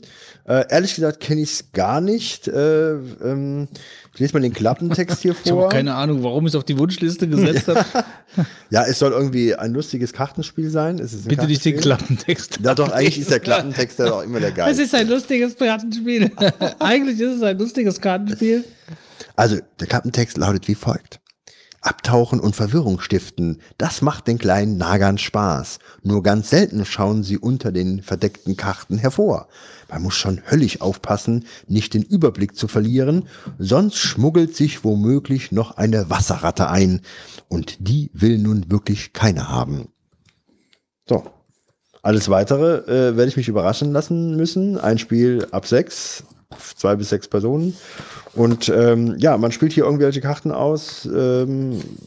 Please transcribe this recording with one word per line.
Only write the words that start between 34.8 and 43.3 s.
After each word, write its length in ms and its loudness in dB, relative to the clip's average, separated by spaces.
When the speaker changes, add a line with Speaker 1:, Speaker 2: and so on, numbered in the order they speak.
Speaker 1:
womöglich 680 2
noch 260 -2
eine 320 2
Wasserratte 640 0
ein. 300 4
Und 380 -6
die 260 0
will 260 4
nun 320 2
wirklich 420 -2
keiner 360 0
haben. 400 -4
So. 160 0
Alles 280 2
Weitere, 480 4
äh, 280 2
werde 120 4
ich 100 -2